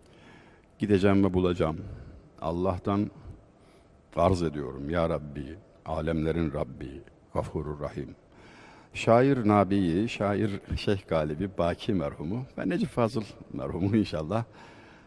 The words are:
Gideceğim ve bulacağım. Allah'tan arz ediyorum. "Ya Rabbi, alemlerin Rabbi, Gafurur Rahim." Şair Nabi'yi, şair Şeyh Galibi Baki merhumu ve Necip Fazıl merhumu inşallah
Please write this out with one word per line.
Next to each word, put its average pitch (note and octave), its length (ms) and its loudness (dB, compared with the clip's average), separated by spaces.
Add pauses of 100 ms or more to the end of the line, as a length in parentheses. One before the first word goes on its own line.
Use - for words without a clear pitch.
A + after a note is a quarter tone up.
(800)
Gideceğim G2 460 6
ve F#2 100 2
bulacağım. F2 460 2 (600)
Allah'tan F#2 680 -2 (1080)
arz F2 260 4
ediyorum. C#2+ 480 -6
"Ya E2+ 180 2
Rabbi, D2 480 -8 (300)
alemlerin D#2+ 680 -2
Rabbi, C2+ 500 -8 (320)
Gafurur D2+ 460 -4
Rahim." C#2+ 340 -8 (800)
Şair B2 540 4
Nabi'yi, G2 600 4
şair G#2 420 0 (260)
Şeyh G2+ 320 -2
Galibi D#2 500 -2
Baki E2+ 360 0
merhumu D#2 480 -4 (160)
ve - 100 -2
Necip F3+ 200 0
Fazıl A2+ 340 0 (300)
merhumu E2+ 440 0
inşallah F#2 480 0 (640)